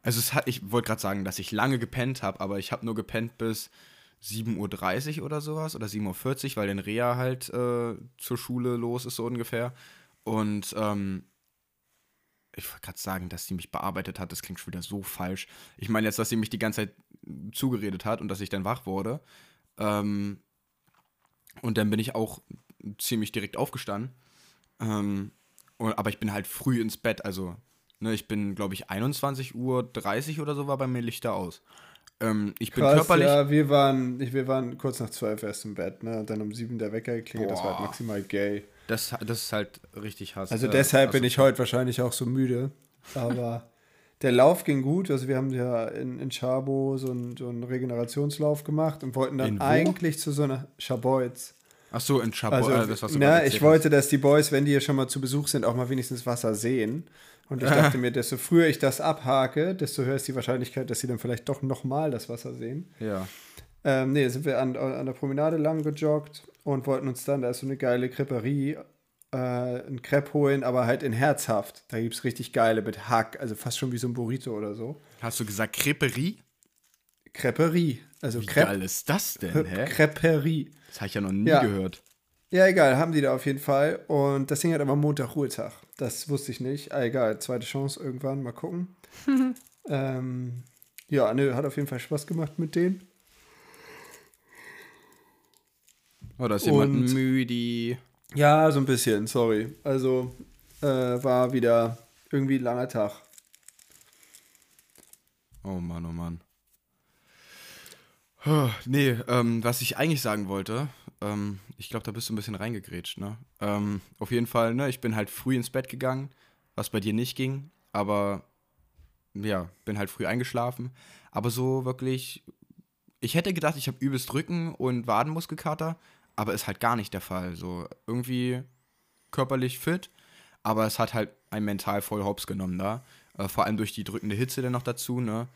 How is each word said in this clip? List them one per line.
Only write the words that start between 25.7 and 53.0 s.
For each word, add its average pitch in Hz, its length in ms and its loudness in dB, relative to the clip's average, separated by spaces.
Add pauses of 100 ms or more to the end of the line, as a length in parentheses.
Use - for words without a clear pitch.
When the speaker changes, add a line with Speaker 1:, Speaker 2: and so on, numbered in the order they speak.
Speaker 1:
und, 110 200 -2
aber 104 120 0
ich 101 100 -8
bin 104 120 -2
halt 101 160 -4
früh 123 340 -2
ins 110 160 -4
Bett, - 280 -2
also, 92 300 -6 (440)
ne, 110 140 -2
ich 104 140 -6
bin, 101 280 -2
glaub 98 180 -4
ich, - 160 -12
einundzwanzig 131 680 -4
Uhr 127 280 0
dreißig 127 560 -4
oder 147 160 -4
so 139 120 -4
war 139 100 0
bei 135 100 -2
mir 127 140 -2
Lichter 117 320 -4
aus. 92 280 -6 (600)
Ähm, 107 380 -2
ich 117 140 -4
bin - 120 2
Speaker 2:
Krass, 139 100 8
Speaker 1:
körperlich 156 340 6
Speaker 2:
ja, 143 200 6
wir 147 200 4
waren, 135 520 4
ich, 127 120 -4
wir 131 140 0
waren 131 300 -2
kurz 131 220 -4
nach 113 100 -6
zwölf 107 340 -4
erst 104 220 -8
im 104 100 -10
Bett, 95 280 -6
ne, 113 160 -6
und 104 100 -8
dann 107 120 -4
um 104 120 -6
sieben 117 240 -8
der 107 160 -4
Wecker 113 220 -4
geklingelt, 110 360 -4
das 98 80 -4
war 95 120 -2
halt 90 80 -4
Speaker 1:
Boah. 101 80 -4
Speaker 2:
maximal 107 340 -6
gay. 101 420 -2 (240)
Speaker 1:
Das, 113 280 -4 (100)
das 113 200 -4
ist - 80 -6
halt 107 280 -4 (140)
richtig 104 400 -12
Hass, 98 160 -6
Speaker 2:
Also 117 160 0
Speaker 1:
äh, - 20 2
Speaker 2:
deshalb 135 420 6
bin 131 120 4
Speaker 1:
asozial. 123 40 4
Speaker 2:
ich 120 120 2
heute 135 200 8
wahrscheinlich 123 420 0
auch 120 120 0
so 127 120 -4
müde, 127 460 0 (420)
aber 120 560 -4 (260)
<laughs> - 260 -16
der 131 100 4
Lauf 139 320 8
ging 139 180 2
gut, 170 280 0
also 131 180 0
wir 135 100 2
haben 135 140 0
ja 123 340 0
in, 127 340 -6
in 135 120 -4
Schabo 135 680 0
so 131 140 -4
einen, 123 240 -6
so 127 140 -8
einen 120 140 -6
Regenerationslauf 131 1000 -2
gemacht 151 400 0
und 127 120 -6
wollten 131 220 0
dann 127 180 0
Speaker 1:
In 98 40 -2
wo? - 40 0
Speaker 2:
eigentlich 160 560 4
zu 151 120 -4
so 143 120 2
einer 139 240 -2 (100)
Scharbeutz. 127 800 -2 (360)
Speaker 1:
Ach 117 100 -4
so, 139 180 4
in 113 140 0
Schabo-, 110 220 0
Speaker 2:
Also, 123 180 4
Speaker 1:
äh, 117 140 4
das, 107 140 -2